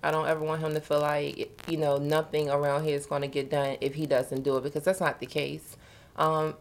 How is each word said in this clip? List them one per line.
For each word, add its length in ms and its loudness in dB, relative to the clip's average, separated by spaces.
I 80 0
don't 180 2
ever 160 2
want 180 -2
him 120 0
to 60 -2
feel 200 2
like, 680 -2
you 120 -2
know, 180 4
nothing 540 0
around 340 2
here 120 0
is 100 -6
gonna 200 -2
get 240 -2
done 300 0
if 140 -2
he 120 -4
doesn't 360 0
do 160 2
it, 60 -2
because 200 -4
that's 160 2
not 200 0
the 60 -8
case. 500 -4
Um, 440 2